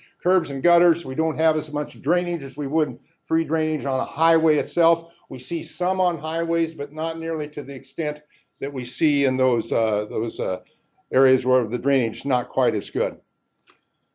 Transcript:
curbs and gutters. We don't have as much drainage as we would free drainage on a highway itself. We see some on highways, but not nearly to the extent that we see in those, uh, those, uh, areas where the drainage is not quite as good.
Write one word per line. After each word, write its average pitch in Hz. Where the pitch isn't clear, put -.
curbs 175
and 139
gutters. 170
We 131
don't 156
have 156
as 143
much 147
drainage 175
as 139
we 143
would 143
free 160
drainage 156
on 131
a 117
highway 160
itself. 165
We 131
see 160
some 180
on 175
highways, 165
but 143
not 160
nearly 160
to 147
the 135
extent 147
that 139
we 131
see 143
in 131
those, 123
uh, 110
those, 117
uh, 98
areas 131
where 127
the 117
drainage 123
is -
not 123
quite 123
as 101
good. 101